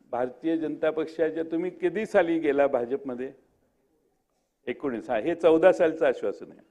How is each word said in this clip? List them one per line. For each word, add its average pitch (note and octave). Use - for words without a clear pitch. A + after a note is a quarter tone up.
भारतीय B2+
जनता D#3
पक्षाच्या, D#3
तुम्ही E3+
कधी F3
साली E3+
गेला C#3+
भाजपमध्ये? B2+
एकोणीस, A#2+
हा, A#2+
हे D3
चौदा E3
सालचं D#3+
आश्वासन G2
आहे -